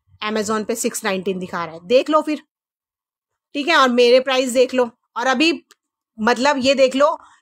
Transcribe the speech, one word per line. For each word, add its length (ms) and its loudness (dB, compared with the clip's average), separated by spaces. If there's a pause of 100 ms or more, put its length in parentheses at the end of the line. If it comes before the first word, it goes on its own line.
(220)
Amazon 440 -4
पे 100 -6
सिक्स 280 -6
नाइनटीन 340 -4
दिखा 260 -8
रहा 100 -12
है, 120 -20
देख 240 2
लो 120 4
फिर, 200 -6 (1120)
ठीक 140 -6
है। 80 2
और 140 4
मेरे 300 4
price 320 -2
देख 220 0
लो, 160 -2 (260)
और 100 -4
अभी 260 2 (680)
मतलब 400 0
ये 180 2
देख 200 2
लो 180 2 (280)